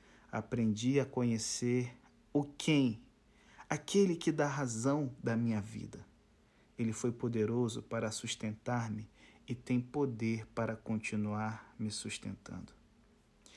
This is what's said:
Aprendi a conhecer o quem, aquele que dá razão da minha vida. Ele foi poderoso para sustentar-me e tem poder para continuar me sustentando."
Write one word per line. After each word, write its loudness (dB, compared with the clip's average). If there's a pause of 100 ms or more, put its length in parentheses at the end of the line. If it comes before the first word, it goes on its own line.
(300)
Aprendi 2
a 4
conhecer 0 (340)
o 4
quem, 2 (640)
aquele 4
que 0
dá 2
razão 0
da 0
minha 2
vida. -10 (720)
Ele 0
foi -2
poderoso 0
para -4
sustentar-me -4 (380)
e -6
tem 0
poder -2
para -2
continuar -4
me -4
sustentando." -8 (840)